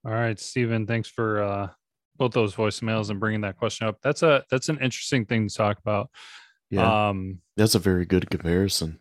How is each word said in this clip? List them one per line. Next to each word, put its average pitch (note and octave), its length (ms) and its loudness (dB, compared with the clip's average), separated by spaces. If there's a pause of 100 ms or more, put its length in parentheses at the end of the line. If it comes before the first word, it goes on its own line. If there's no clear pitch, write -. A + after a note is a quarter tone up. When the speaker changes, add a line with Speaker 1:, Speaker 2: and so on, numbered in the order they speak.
Speaker 1:
All A2+ 80 -6
right, A2+ 280 -2
Steven, A2+ 460 -2
thanks A2+ 220 -2
for, G#2+ 340 -2
uh, G2+ 280 -4 (480)
both B2 140 0
those G#2+ 220 0
voicemails A2 560 -2
and G2+ 100 -4
bringing G#2+ 220 -2
that G2 160 -6
question A2+ 300 -4
up. G#2+ 160 -4
That's C#3+ 180 0
a, D3 300 4
that's C3 180 0
an D#3 100 -2
interesting B2+ 460 -2
thing A2 220 0
to F#2+ 80 -6
talk G#2 240 0
about. G#2 320 -4 (580)
Speaker 2:
Yeah. G#2+ 400 4
Speaker 1:
Um, F#2+ 300 -6 (180)
Speaker 2:
That's G#2+ 160 6
a G#2 60 4
very F2+ 260 4
good F2+ 240 2
comparison. E2+ 720 0